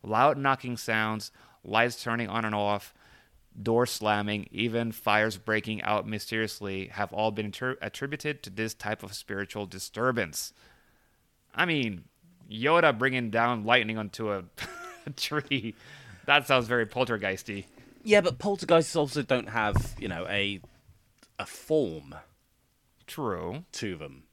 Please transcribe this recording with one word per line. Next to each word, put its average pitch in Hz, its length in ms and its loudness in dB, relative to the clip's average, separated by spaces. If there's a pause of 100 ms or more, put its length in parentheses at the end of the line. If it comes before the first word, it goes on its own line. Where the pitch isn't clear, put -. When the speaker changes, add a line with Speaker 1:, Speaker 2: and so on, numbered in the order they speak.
Speaker 1:
Loud 123 340 4
knocking 131 380 0
sounds, 110 560 -2 (320)
lights 117 400 2
turning 117 240 -2
on 110 160 -2
and 107 120 -2
off, 101 380 0 (680)
door 113 280 4
slamming, 104 640 0
even 117 400 0
fires 107 440 2
breaking 110 460 -2
out 104 260 0
mysteriously 104 800 -4
have 101 220 -4
all 110 200 0
been 107 200 -4
attri-, 127 300 -4
attributed 143 640 -6
to 101 80 -14
this 110 240 -4
type 107 260 -6
of 98 140 -12
spiritual 101 500 -6
disturbance. 98 880 -4 (1040)
I 170 100 2
mean, 120 380 0 (480)
Yoda 143 440 6
bringing 123 360 0
down 113 340 2
lightning 110 320 4
onto 107 340 -4
a, 95 120 -4 (320)
<laughs> - 320 -16
a - 20 -8
tree, 135 640 -2 (540)
that 143 180 6
sounds 127 220 4
very 120 180 2
poltergeisty. 101 800 -2 (380)
Speaker 2:
Yeah, 208 180 8
but 175 160 0
poltergeists 170 580 4
also 147 280 0
don't 120 260 0
have, 107 480 0
you - 100 -6
know, 87 220 -4
a, 101 320 0 (800)
a - 80 -6
form 80 680 -2 (960)
Speaker 1:
True. 104 640 -6
Speaker 2:
to 98 240 -6
them. 71 260 -14 (120)